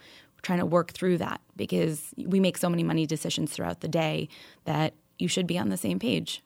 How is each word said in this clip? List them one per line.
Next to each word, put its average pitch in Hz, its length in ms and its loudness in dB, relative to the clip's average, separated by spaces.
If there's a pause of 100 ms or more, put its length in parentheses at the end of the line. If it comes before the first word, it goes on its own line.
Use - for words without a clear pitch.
(360)
we're - 60 -18
trying 180 180 0
to 180 40 2
work 170 280 2
through 180 260 2
that - 220 -4 (160)
because 175 600 -2
we 190 220 2
make 185 180 4
so 180 140 0
many 170 140 2
money 160 200 2
decisions 160 460 -2
throughout 170 300 -4
the 165 80 -6
day 156 400 0 (360)
that 156 300 0 (240)
you 180 80 0
should 175 220 0
be 170 100 -2
on 208 120 0
the 190 60 0
same 180 220 -2
page. 185 480 -2